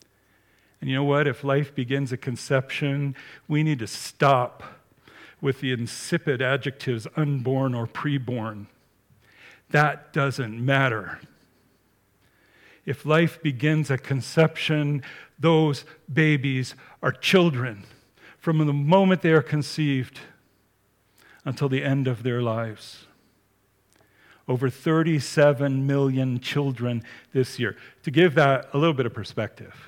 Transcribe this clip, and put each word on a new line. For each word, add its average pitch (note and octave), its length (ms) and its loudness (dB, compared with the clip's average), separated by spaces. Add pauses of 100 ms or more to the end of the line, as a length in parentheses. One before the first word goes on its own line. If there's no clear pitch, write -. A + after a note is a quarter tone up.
(800)
And C#3 100 -6
you C3+ 60 -2
know C#3 80 0
what? C#3+ 240 2
If B2+ 160 -4
life C#3 320 -2
begins C3 380 -2
at A#2+ 80 -8
conception, C#3 960 -4 (320)
we D3+ 160 0
need D3+ 160 0
to G#2+ 80 -8
stop - 760 0 (760)
with C#3 180 -2
the C3+ 140 -4
insipid B2+ 680 -4
adjectives C3 640 -2 (100)
unborn C3+ 600 0
or A#2 100 -4
preborn. A2+ 840 -6 (1040)
That D3 420 2
doesn't B2 500 -2
matter. C3 560 2 (1700)
If C#3+ 200 -6
life D#3+ 380 2
begins D3+ 480 0
at B2+ 120 -2
conception, D3 1000 0 (340)
those D#3 480 2 (260)
babies C3+ 640 0 (280)
are C3 80 0
children B2+ 720 0 (560)
from D#3+ 180 0
the D3 160 2
moment F3+ 480 4
they D#3+ 120 4
are D#3 100 6
conceived C#3+ 760 -2 (1300)
until C#3 240 -2
the C3+ 140 -2
end C#3 240 0
of A#2 160 -4
their B2 180 -2
lives. A2+ 640 -6 (1400)
Over B2+ 200 0
thirty-seven C#3+ 1160 2
million C3 540 0
children B2 640 -4 (300)
this C3 260 -2
year. G#2+ 180 -4 (240)
To - 80 -8
give D#3 240 4
that C#3 400 4
a C#3+ 60 0
little D#3+ 160 2
bit B2+ 100 -2
of A2+ 80 -6
perspective, - 640 -10 (120)